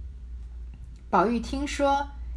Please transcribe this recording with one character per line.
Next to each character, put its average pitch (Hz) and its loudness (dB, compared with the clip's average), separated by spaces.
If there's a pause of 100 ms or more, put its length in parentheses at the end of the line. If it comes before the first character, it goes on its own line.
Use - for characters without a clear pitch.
(1080)
宝 185 6
玉 233 2
听 277 -2
说， 277 4 (300)